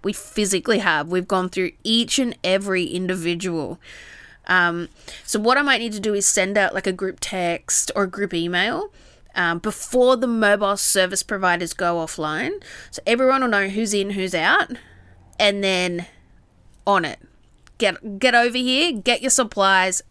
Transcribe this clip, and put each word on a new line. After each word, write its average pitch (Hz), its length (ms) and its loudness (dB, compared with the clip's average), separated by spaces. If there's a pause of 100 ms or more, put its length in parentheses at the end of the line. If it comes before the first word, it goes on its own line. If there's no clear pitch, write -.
we 202 100 -2
physically 190 640 0
have. 160 300 0
We've 180 200 -2
gone 185 200 0
through 185 240 -4 (100)
each 233 360 0
and 247 260 -2
every 190 400 0
individual. 170 920 -4 (680)
Um, 175 420 2 (360)
so - 140 -2
what 240 200 4
I 294 40 2
might 269 160 2
need 226 140 -4
to 208 80 -8
do 208 140 -2
is 202 120 0
send 196 300 0
out, 196 180 2
like, 190 120 -4
a 190 60 0
group 185 280 -6
text - 760 -2
or 202 100 2
a 190 40 -2
group 202 240 -6
email, 180 600 -2 (420)
um, 170 240 0
before 247 580 2
the 240 100 0
mobile 202 500 2
service 190 460 2
providers 175 520 0
go 175 220 -2
offline. 160 680 -4 (280)
So - 160 -14
everyone 262 360 4
will 247 60 0
know 202 200 2
who's 208 240 -2
in, 202 180 0
who's 190 240 -4
out, 208 360 2 (680)
and 202 240 2
then 180 440 0 (840)
on 190 160 4
it. - 160 -8 (560)
Get, 196 420 -2
get 247 160 2
over 240 240 4
here, 254 320 0
get 240 300 0
your 254 100 -2
supplies 190 800 2